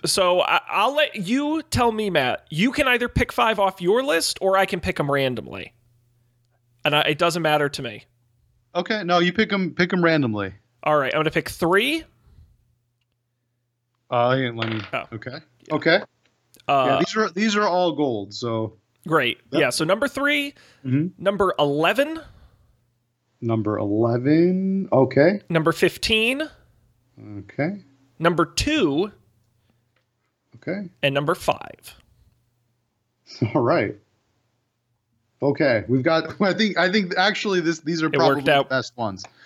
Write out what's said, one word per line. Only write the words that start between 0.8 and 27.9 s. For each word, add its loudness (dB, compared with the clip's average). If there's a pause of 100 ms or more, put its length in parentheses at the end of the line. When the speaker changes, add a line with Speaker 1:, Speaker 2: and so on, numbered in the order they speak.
Speaker 1:
let 0
you -2
tell 0
me, -2
Matt. 0
You 0
can 0
either 0
pick -2
five 0
off 0
your 2
list, -2
or 2
I 4
can -4
pick -4
'em 0
randomly. -4 (1120)
And 0
I, 4
it 0
doesn't 0
matter 2
to -14
me. -12 (680)
Speaker 2:
Okay. -4
No, 2
you 2
pick 0
'em, -2
pick 0
'em 2
randomly. 0 (300)
Speaker 1:
All 2
right. 0
I'm 0
gonna 0
pick -4
three. 0 (2000)
Speaker 2:
Uh, 2
yeah, -4
let -6
me, -6 (120)
Speaker 1:
Oh. -6 (100)
Speaker 2:
okay. -10 (360)
Speaker 1:
Yeah. -4
Speaker 2:
Okay. 2 (680)
Speaker 1:
Uh, 2
Speaker 2:
Yeah, 2
these -2
are, 0
these 0
are 2
all 2
gold, -4
so. -4 (340)
Speaker 1:
Great. 0 (120)
Speaker 2:
Yep. 2
Speaker 1:
Yeah, 2
so -2
number 0
three, -2 (320)
Speaker 2:
Mm-hmm. -2
Speaker 1:
number 0
eleven. 0 (1200)
Speaker 2:
Number -2
eleven. 2
Okay. 4
Speaker 1:
Number 2
fifteen. 0 (960)
Speaker 2:
Okay. -6 (360)